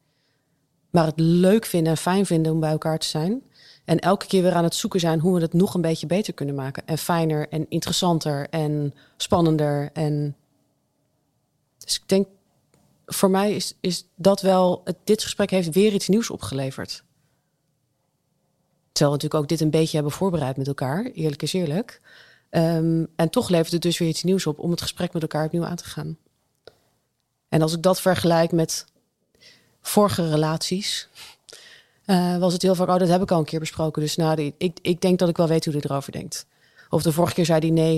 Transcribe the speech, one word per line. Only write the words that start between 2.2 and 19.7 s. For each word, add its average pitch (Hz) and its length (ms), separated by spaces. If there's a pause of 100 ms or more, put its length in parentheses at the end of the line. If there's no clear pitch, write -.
vinden 160 260
om 160 80
bij 156 100
elkaar 156 280
te - 80
zijn. 190 360 (420)
En 170 140
elke 190 280
keer 190 160
weer 180 120
aan 170 100
het 165 100
zoeken 190 260
zijn 160 200
hoe 180 140
we 175 60
het 165 120
nog 185 220
een 180 60
beetje 165 260
beter 180 260
kunnen 143 220
maken. 135 320
En 160 120
fijner 160 500
en 156 200
interessanter 160 800
en 151 460 (220)
spannender. 151 760
En 147 440 (1400)
dus - 180
ik - 120
denk, 196 180 (800)
voor - 240
mij 196 240
is, - 260
is 180 240 (100)
dat 196 260
wel, 185 440
het, 175 200
dit 214 180
gesprek - 280
heeft 180 240
weer 208 180
iets 196 160
nieuws 214 220
opgeleverd. - 720 (1900)
Terwijl 147 240
we 135 60
natuurlijk 151 120
ook 151 140
dit 160 120
een 156 100 (100)